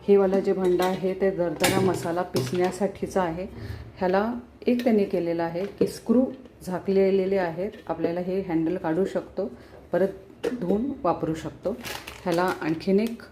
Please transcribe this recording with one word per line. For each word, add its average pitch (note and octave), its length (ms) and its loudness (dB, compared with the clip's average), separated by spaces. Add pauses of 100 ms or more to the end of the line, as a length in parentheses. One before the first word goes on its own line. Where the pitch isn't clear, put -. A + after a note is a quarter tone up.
हे G3+ 80 10
वालं F#3+ 240 6
जे F#3+ 120 0
भांडं F3+ 320 4
आहे F#3 300 0
ते F#3+ 160 2
दरदरा F3 500 2
मसाला F3 420 0
पिसण्यासाठीचं F#3 960 -2
आहे. F3 260 -2 (520)
ह्याला G3 360 2 (320)
एक A#3+ 180 2
त्यांनी G#3+ 200 6
केलेलं E3+ 380 0
आहे E3+ 220 -4
की G3+ 220 0
स्क्रू A#3 380 2 (420)
झाकलेले F#3+ 720 2
आहेत, F3+ 340 -2 (160)
आपल्याला E3 340 -2
हे F#3 200 -2
हँडल E3 360 0
काढू F3 280 0
शकतो, F#3+ 460 -6 (420)
परत F3+ 160 2 (520)
धुवून G#3 320 0 (100)
वापरू D#3+ 320 0
शकतो. D#3+ 360 -8 (540)
ह्याला F3+ 260 2 (100)
आणखीन E3 400 2
एक A#3 320 -6